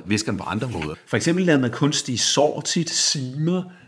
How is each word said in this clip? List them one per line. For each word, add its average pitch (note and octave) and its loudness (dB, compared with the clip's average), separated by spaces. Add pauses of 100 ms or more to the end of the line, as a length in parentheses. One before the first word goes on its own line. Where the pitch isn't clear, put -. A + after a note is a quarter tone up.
væsker G#2 0
på F#2+ -6
andre G#2+ -4
måder. D#2 -6 (120)
For - -2
eksempel E3+ 2
lavede D3+ 6
man B2 2
kunstige C#3 0
sår D3 2
tit, D#3+ -2
simer. D3+ -2 (260)